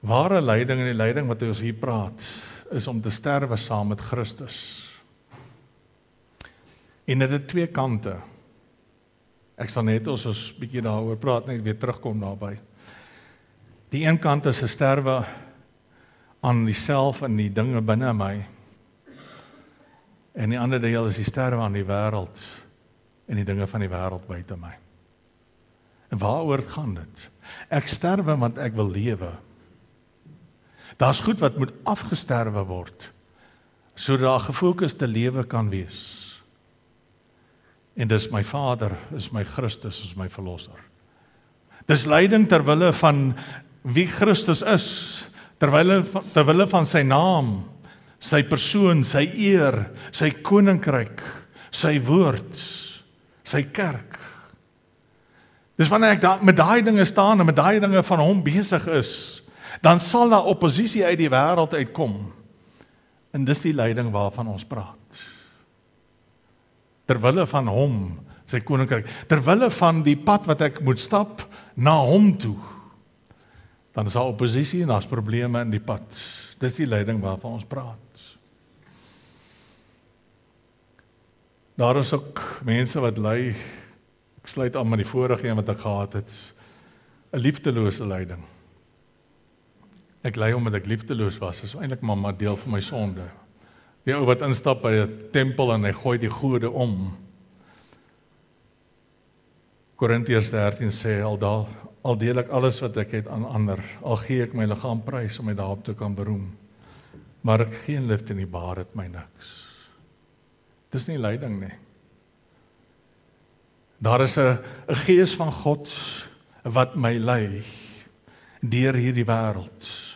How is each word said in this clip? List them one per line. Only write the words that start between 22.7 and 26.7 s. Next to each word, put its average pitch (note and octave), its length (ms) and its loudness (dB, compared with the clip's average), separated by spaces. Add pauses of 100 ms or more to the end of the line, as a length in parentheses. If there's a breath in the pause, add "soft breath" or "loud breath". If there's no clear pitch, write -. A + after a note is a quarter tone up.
en A2 100 -6
die G2+ 80 -2
dinge G2 220 -2
van G#2+ 140 -6
die G2 80 -4
wêreld F2+ 380 -6
buite F2+ 300 -12
my. E2+ 180 -16 (1400 soft breath)
En A2 80 -4
waaroor C3+ 440 0
gaan C3 320 -8